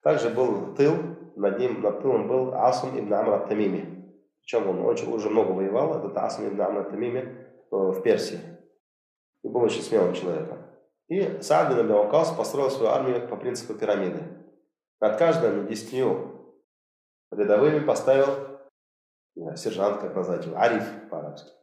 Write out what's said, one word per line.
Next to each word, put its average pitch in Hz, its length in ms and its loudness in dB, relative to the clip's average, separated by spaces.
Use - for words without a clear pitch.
Также 135 280 2
был 110 460 0
тыл, 151 200 4
над 98 240 0
ним, 120 220 -2
над 104 200 -2
тылом 120 260 2
был 127 260 0
Асм 127 440 0
ибн 104 160 -2
Амр 101 200 2
ат-Тамими. 98 800 -2
Причём 101 280 0
он - 160 -2
очень, - 260 0
уже 107 180 -2
много 104 220 2
воевал, 110 460 0
этот 101 200 -6
Асм 107 300 -4
ибн 101 140 -4
Амр 101 200 0
ат-Тамими, 117 380 -4
э, - 560 -12
в 95 260 0
Персии. - 380 2
И - 60 -6
был 120 120 0
очень - 200 2
смелым 92 320 2
человеком. 85 460 -6
И 175 340 -2
Саад 156 280 2
бин 120 100 2
Аби 107 120 2
Ваккас 104 400 4
построил 131 380 0
свою - 220 0
армию 123 360 0
по 117 80 -6
принципу 120 380 -6
пирамиды. 98 480 -2
Над 110 160 2
каждыми 113 500 2
десятью 113 880 -4
рядовыми 107 480 4
поставил, 135 480 4
не 85 60 -12
знаю, 82 160 -10
сержант, 101 440 -2
как 95 140 -8
назвать 87 300 -2
его, 80 120 -8
ариф 113 260 2
по-арабски. 76 400 -12